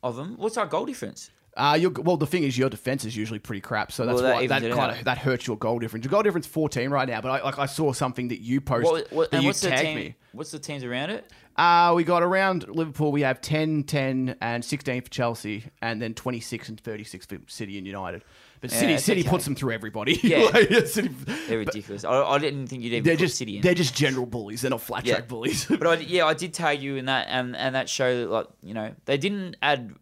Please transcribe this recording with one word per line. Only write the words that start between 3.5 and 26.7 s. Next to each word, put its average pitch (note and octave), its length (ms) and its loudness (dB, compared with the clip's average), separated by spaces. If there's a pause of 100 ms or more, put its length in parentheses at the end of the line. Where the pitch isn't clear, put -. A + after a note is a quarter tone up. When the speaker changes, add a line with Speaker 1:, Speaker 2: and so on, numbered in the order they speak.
Speaker 2:
crap, - 320 -4
so A#2 140 -2
Speaker 1:
Well, B2 80 2
Speaker 2:
that's B2 80 4
Speaker 1:
that B2+ 140 4
Speaker 2:
why B2 80 2
Speaker 1:
evens C3+ 180 2
Speaker 2:
that A#2 80 0
Speaker 1:
it B2 40 0
Speaker 2:
kind A#2+ 180 2
Speaker 1:
out. A2 80 -6
Speaker 2:
of, A#2 40 -12
that B2 140 0
hurts C3 280 0
your A2 120 -2
goal A#2 220 0
difference. A2+ 220 -6
Your C3+ 100 -2
goal G#3 100 4
difference F3 240 0
fourteen C#3+ 420 -2
right C3+ 180 0
now, A2+ 140 -4
but B2+ 100 -4
I, C3+ 140 0
like, C3+ 140 -2
I C#3 80 0
saw C#3+ 260 0
something B2 360 -4
that A#2 120 -4
you B2 220 0
posted C#3+ 280 2
Speaker 1:
What, D#3+ 220 0
what, D#3+ 200 2
Speaker 2:
that - 40 2
Speaker 1:
and D#3+ 80 4
Speaker 2:
you C#3+ 60 6
Speaker 1:
what's - 100 -2
the F#3+ 80 0
Speaker 2:
tagged C3+ 140 4
Speaker 1:
team, D#3 140 -2
Speaker 2:
me. E2+ 180 -8 (180)
Speaker 1:
what's D3+ 180 -12
the D3+ 80 -10
teams C#3 240 -10
around B2+ 280 -4
it? - 200 -10 (240)
Speaker 2:
Uh, E3+ 400 8
we F3 100 4
got E3+ 180 4
around F#3+ 440 2
Liverpool, D3+ 460 -2
we C#3+ 80 2
have C3 220 2
ten, D#3 420 0
ten, C3+ 560 0
and A#2 240 -2
sixteen C3 380 -4
for - 80 -16
Chelsea, A2 540 -2 (180)
and A2+ 180 -4
then A2+ 140 -6
twenty-six A#2+ 560 -6
and A2 100 -14
thirty-six G#2+ 460 -10
for G2 100 -12 (100)
City G2+ 300 -10
and F#2+ 100 -10
United. F#2+ 380 -8 (380)
But - 100 -6
Speaker 1:
Yeah, A2+ 60 0
Speaker 2:
City, - 160 4
Speaker 1:
it's C#3 100 0
Speaker 2:
City G3 160 2
Speaker 1:
okay. C3+ 80 0
Speaker 2:
puts E3+ 160 2
them C#3+ 100 -2
through B2+ 180 -2
everybody. A2 420 -2
<laughs> - 80 -2
Speaker 1:
Yeah. F#3 220 6 (100)
Speaker 2:
Like, A3+ 320 6
City, - 220 0
Speaker 1:
They're E3 500 -4
Speaker 2:
but G#2+ 80 -2
Speaker 1:
ridiculous. G#2 380 -8
I, C3 180 4
I C#3 160 2
didn't C#3 300 -2
think B2+ 140 -10
you'd A#2 120 -4
even A#2+ 100 0
Speaker 2:
they're E3 120 6
Speaker 1:
put D3+ 40 0
Speaker 2:
just, F3 160 2
Speaker 1:
City G#2+ 200 -6
in. G2+ 60 -6
Speaker 2:
they're F3+ 120 6
just E3+ 200 2
general C3 300 2
bullies. A2+ 380 -6
They're C3 80 0
not A#2 100 -2
flat A2+ 240 -6
Speaker 1:
Yeah. A#2 120 2
Speaker 2:
track A#2+ 120 -6
bullies. A#2+ 380 -4
<laughs> - 20 -16
Speaker 1:
But G3 180 2
I, E3 100 6
yeah, E3 280 2
I D#3 80 4
did E3+ 220 -4
tag D3 260 0